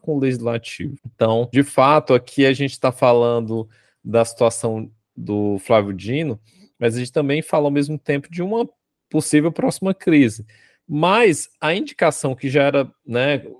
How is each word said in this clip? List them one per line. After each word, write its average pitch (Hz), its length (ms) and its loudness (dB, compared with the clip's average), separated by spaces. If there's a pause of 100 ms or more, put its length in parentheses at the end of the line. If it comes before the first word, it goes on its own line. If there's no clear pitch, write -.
com 156 140 -4
o - 20 -2
legislativo. 127 800 -4 (100)
Então, 113 460 0
de 139 100 4
fato, 139 520 2
aqui 135 300 0
a 135 80 4
gente 135 280 -6
tá 131 100 0
falando 117 800 0 (360)
da 113 200 2
situação 113 640 -2 (260)
do 104 440 -4
Flávio 101 340 2
Dino, 117 460 -6 (400)
mas 117 160 0
a - 20 -6
gente 123 140 -8
também 147 300 -2
fala 151 240 0
ao 143 40 0
mesmo 143 260 -2
tempo 143 320 -6
de 170 140 -8
uma 226 260 -4 (400)
possível 151 440 2
próxima 190 420 -4
crise. 120 500 2 (440)
Mas 175 600 2 (120)
a 156 120 0
indicação 175 640 -2
que 135 160 -6
já 139 140 2
era, 139 280 0 (140)
né, 131 380 -2 (160)